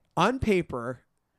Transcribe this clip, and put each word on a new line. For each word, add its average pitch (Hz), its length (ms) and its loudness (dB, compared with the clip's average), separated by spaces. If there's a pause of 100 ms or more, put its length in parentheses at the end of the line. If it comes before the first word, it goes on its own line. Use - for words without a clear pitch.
(180)
on 214 220 2
paper, 131 600 -2 (400)